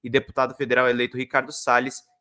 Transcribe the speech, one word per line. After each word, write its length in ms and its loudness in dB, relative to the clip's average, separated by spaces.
e 60 -10
deputado 440 -2
federal 360 2
eleito 280 0
Ricardo 340 -2
Salles 520 -2